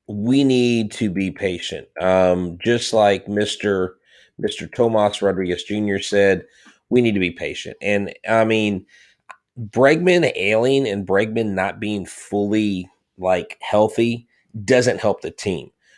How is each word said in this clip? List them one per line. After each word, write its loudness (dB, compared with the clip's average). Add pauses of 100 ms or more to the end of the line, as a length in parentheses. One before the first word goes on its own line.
We 0
need 2
to -2
be -4
patient. -6 (120)
Um, 2
just 0
like 2
Mister, -2 (400)
Mister -6
Tomas 0
Rodriguez -2
Junior -2
said, 2 (440)
"We 4
need 2
to 0
be 0
patient." -10
And, -2 (160)
I 4
mean, 0 (720)
Bregman 2
ailing 2
and -4
Bregman 0
not -4
being -6
fully, -4 (300)
like, -2
healthy 0 (360)
doesn't 2
help -2
the -10
team. -6 (260)